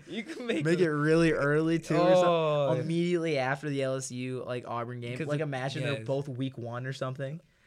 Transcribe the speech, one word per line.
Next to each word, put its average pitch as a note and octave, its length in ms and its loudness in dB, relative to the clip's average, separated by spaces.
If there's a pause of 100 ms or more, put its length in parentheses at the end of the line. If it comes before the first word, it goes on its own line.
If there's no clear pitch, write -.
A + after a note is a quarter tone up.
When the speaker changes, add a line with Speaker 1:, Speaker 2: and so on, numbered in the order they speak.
Speaker 1:
You G#3+ 160 -8
can D4+ 220 -12
make A#3 180 0
Speaker 2:
Make E3+ 160 4
Speaker 1:
a F#3 40 4
Speaker 2:
it E3+ 60 6
really D#3 420 4
early, D#3 480 2
too, E3 160 -2
or F3 180 6
something. F3+ 140 8
Speaker 1:
Oh. D3+ 520 2
Speaker 2:
Immediately E3 600 0
after C#3 300 -2
the C#3 120 -2
L C3 140 0
S C3 160 -6
U, B2+ 340 -6
like, B2 220 -6
Auburn A#2+ 340 -6
game. A#2+ 160 -6
Speaker 1:
'Cause D#3+ 80 -4
Speaker 2:
Like, D3 140 -2
Speaker 1:
it, D#3 40 -2
Speaker 2:
imagine C3+ 380 -4
they're A#2+ 160 -2
Speaker 1:
yes. A2 80 -10
Speaker 2:
both C#3 220 -2
week C3 320 -4
one A#2 260 -8
or C3+ 80 -6
something. C3+ 480 -6 (260)